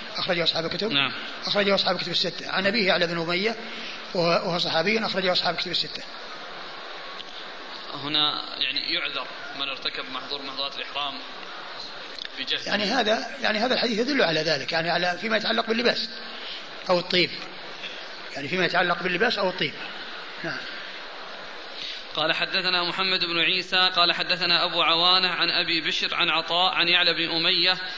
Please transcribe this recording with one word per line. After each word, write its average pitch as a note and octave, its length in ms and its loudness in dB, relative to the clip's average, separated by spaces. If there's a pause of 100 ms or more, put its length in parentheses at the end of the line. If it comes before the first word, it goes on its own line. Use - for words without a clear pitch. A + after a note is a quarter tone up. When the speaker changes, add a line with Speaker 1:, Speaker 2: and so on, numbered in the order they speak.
(180)
Speaker 1:
أخرج F3 220 2
أصحاب D#3+ 260 2
الكتب. F3 260 -2
Speaker 2:
نعم. C#3 200 4 (340)
Speaker 1:
أخرج G3+ 240 2
أصحاب F#3+ 260 4
الكتب F3 160 -4
الستة. E3 380 -2
عن F#3+ 180 2
أبيه G3 200 4
يعلى E3+ 200 4
بن E3+ 140 -2
أمية، F#3 340 0 (580)
وهو، E3+ 140 4
وهو F3 320 2
صحابي، F3 460 2
أخرج F#3 220 0
أصحاب F3 280 4
الكتب F3 160 -4
الستة. - 320 -4 (1900)
Speaker 2:
هنا D3 480 0 (160)
يعني C#3+ 360 -2
يعذر C#3 340 -2 (320)
من C#3 100 -4
ارتكب C#3 340 -6 (100)
محظور C3+ 280 -6
محظورات C3+ 340 -6
الإحرام C#3 380 -6 (1300)
بجهل. C#3 280 -2
Speaker 1:
يعني G3+ 160 2
هذا، A#3 440 2 (140)
يعني G#3+ 180 2
هذا B3 140 2
الحديث A3 260 2
يدل B3+ 220 2
على E3 180 4
ذلك، D3+ 320 0
يعني E3 180 2
على F3 320 2
فيما A3 160 2
يتعلق A3+ 300 0
باللباس A3+ 420 2 (800)
أو F3+ 100 6
الطيب، E3+ 300 2 (1080)
يعني C#3+ 120 -4
فيما F3+ 180 2
يتعلق F3 380 2
باللباس F#3 340 2
أو G3 120 2
الطيب. F3 240 -2 (680)
نعم. D3+ 140 -4 (1600)
Speaker 2:
قال: D#3 180 4
"حدثنا F3 500 2
محمد F#3 360 2
بن E3+ 200 2
عيسى F#3 560 4
قال F3 160 6
حدثنا F3 540 2
أبو E3+ 160 2
عوانة F3 480 6
عن E3+ 200 0
أبي E3 320 0
بشر F#3 340 -2
عن E3+ 140 2
عطاء E3+ 440 2
عن E3+ 140 2
يعلى F3 260 4
بن D#3+ 220 0
أمية F3 420 4 (200)